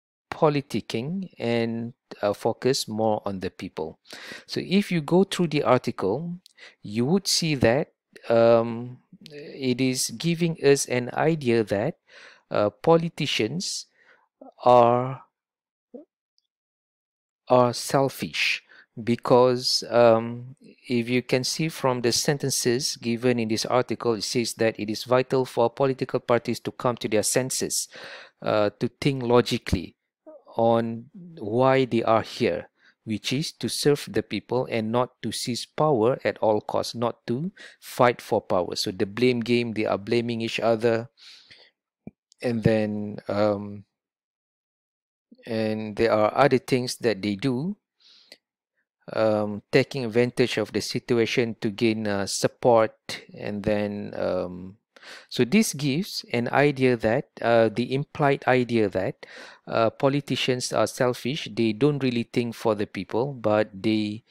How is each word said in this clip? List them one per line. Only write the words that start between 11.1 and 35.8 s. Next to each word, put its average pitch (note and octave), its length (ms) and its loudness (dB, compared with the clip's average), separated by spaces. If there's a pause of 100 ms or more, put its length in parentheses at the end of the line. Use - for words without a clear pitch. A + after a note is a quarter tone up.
idea C3 500 2
that, G#2+ 320 -2 (560)
uh, G#2 200 0
politicians E3 1120 -2 (800)
are, B2 580 6 (2250)
are B2 260 6
selfish - 920 -2 (380)
because, B2 880 2
um, A#2+ 680 4 (300)
if A#2 200 0
you B2 160 0
can B2+ 220 0
see D#3+ 240 -4
from B2 320 -2
the A#2+ 100 2
sentences C#3 840 -2
given A#2+ 420 0
in A2+ 80 -2
this G#2+ 180 -2
article, A#2+ 480 0
it G2+ 100 -4
says A#2 320 -2
that A2+ 220 0
it G#2+ 120 -6
is G#2 160 -8
vital B2+ 400 2
for A#2 240 0
political C3+ 500 -2
parties A#2 400 0
to G#2 120 -8
come A#2+ 260 -4
to - 100 -6
their G#2+ 160 2
senses, - 640 -2 (540)
uh, G#2+ 280 2 (100)
to B2 100 -6 (100)
think C3+ 240 -2
logically A#2+ 720 0 (600)
on A#2 540 0 (300)
why B2+ 460 2
they A#2 180 0
are A2 180 4
here, - 480 -4 (360)
which G#2+ 280 -6
is D3 180 -4
to - 160 -8
serve - 420 0
the G#2 140 -2
people A#2+ 460 -4
and A2 220 -2
not B2 300 -2
to A2+ 100 -6
seize - 340 -6
power C3 580 2